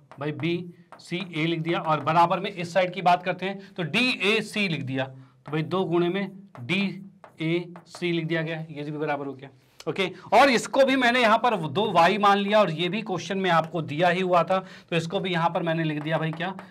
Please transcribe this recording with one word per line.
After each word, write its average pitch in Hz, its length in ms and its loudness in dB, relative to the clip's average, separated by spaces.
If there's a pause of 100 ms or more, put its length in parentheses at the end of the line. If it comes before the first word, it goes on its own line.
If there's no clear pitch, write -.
(200)
भाई, 147 140 -4
बीसीए 170 1120 -6
लिख 165 160 -2
दिया, 165 200 -2
और 156 200 0
बराबर 170 380 2
में 208 120 -6
इस 170 220 -8
साइड 185 200 2
की 185 100 -8
बात 180 200 4
करते 185 220 -4
हैं 196 280 -10
तो 185 120 -6
डीएसी 214 840 0
लिख 135 140 -4
दिया, 131 220 -4
तो - 460 -18
भाई 156 140 -2
दो 175 200 -2
गुणे 175 240 2
में 196 400 -6 (120)
डीएसी 175 1500 -6
लिख 165 140 -2
दिया 165 160 -2
गया 160 160 -6
है, 160 140 -12
ये 147 120 -12
भी 151 100 -10
बराबर 147 320 -4
हो 135 80 -10
गया। 131 160 -18 (380)
ओके, 180 240 -4 (220)
और 269 160 8
इसको 262 360 4
भी 262 100 4
मैंने 247 260 4
यहाँ 220 180 6
पर 226 200 2
दो 165 320 -2
वाई 175 260 6
मान 202 200 6
लिया, 202 220 2
और 185 120 4
ये 170 180 -2
भी 214 120 -4
क्वेश्चन 196 360 -6
में 190 140 0
आपको 165 320 2
दिया 147 260 0
ही 180 120 0
हुआ 180 220 4
था, 190 160 0 (300)
तो 170 60 -2
इसको 165 240 -2
भी 180 120 -4
यहाँ 170 180 0
पर 170 140 -2
मैंने 165 200 0
लिख 151 180 -2
दिया 156 160 -2
भाई, 160 140 -2
क्या 175 240 -6 (160)